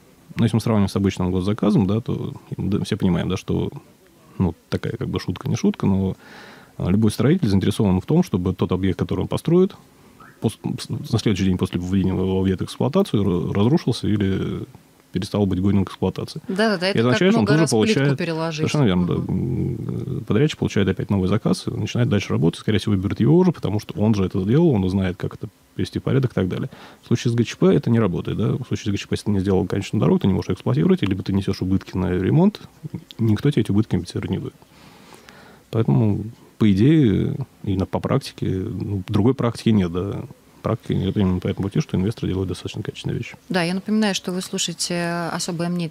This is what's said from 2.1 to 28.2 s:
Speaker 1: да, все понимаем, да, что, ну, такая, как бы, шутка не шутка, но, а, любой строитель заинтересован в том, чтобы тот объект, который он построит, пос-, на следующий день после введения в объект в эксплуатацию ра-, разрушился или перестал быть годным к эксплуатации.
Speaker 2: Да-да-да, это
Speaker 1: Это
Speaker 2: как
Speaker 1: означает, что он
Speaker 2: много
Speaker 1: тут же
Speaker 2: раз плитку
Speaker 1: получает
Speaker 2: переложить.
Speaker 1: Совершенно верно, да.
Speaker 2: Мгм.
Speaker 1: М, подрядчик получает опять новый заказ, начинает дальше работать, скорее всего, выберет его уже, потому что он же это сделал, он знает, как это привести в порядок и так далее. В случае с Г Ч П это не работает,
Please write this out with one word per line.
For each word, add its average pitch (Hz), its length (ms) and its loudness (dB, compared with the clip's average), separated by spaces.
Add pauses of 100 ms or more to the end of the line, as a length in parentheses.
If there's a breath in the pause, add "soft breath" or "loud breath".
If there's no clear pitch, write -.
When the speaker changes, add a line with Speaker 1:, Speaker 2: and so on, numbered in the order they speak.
Speaker 1:
да, 95 280 -2
все 110 120 -4
понимаем, 87 320 0
да, 92 80 -2
что, 87 340 -2 (680)
ну, 90 160 0 (160)
такая, - 260 -4
как 117 120 -6
бы, - 100 -4
шутка - 300 -8
не 110 80 -2
шутка, 208 300 0
но, 95 300 0 (640 loud breath)
а, 87 100 -2
любой 104 220 4
строитель 131 380 2
заинтересован 95 520 2
в - 60 -10
том, 165 160 4
чтобы 92 320 0
тот 92 180 -2
объект, 92 260 0
который 90 240 -2
он - 60 -4
построит, 175 460 2 (680)
пос-, - 160 -2 (320)
на 117 300 -4
следующий 95 260 0
день 92 140 2
после 90 220 -2
введения 92 340 0
в 92 260 0
объект 95 220 0
в - 20 -4
эксплуатацию 123 600 0
ра-, 90 280 -2
разрушился 117 540 0
или 95 580 -2 (480)
перестал 101 320 -2
быть 92 160 0
годным 98 240 2
к - 40 -10
эксплуатации. - 580 -6
Speaker 2:
Да-да-да, 190 400 0
это 190 140 0
Speaker 1:
Это 117 80 4
Speaker 2:
как 120 80 2
Speaker 1:
означает, 180 160 4
что 233 80 4
он - 40 4
Speaker 2:
много - 40 0
Speaker 1:
тут 143 80 4
же 156 60 4
Speaker 2:
раз 147 80 2
плитку 131 240 4
Speaker 1:
получает 139 240 2
Speaker 2:
переложить. 165 400 -4
Speaker 1:
Совершенно 151 260 2
верно, 90 240 4
да. 90 60 0
Speaker 2:
Мгм. 90 1040 -4
Speaker 1:
М, - 60 -10
подрядчик 127 360 0
получает 98 260 0
опять - 240 -2
новый 95 180 2
заказ, 117 380 0
начинает 117 420 -2
дальше 101 240 0
работать, 131 280 0
скорее 107 180 0
всего, 104 160 0
выберет 98 240 -2
его 127 180 4
уже, 185 140 4
потому 101 300 -2
что - 200 -14
он 107 140 4
же 98 100 2
это 95 160 -2
сделал, 139 300 4
он 95 180 2
знает, 95 280 0
как - 180 -6
это - 140 -12 (260)
привести - 240 -4
в - 60 -8
порядок 127 260 2
и - 40 -10
так 95 140 0
далее. - 220 -6 (320 loud breath)
В - 60 -20
случае 120 240 0
с - 20 0
Г 120 80 2
Ч - 140 -4
П 185 180 4
это 147 160 0
не 117 80 4
работает, 90 400 0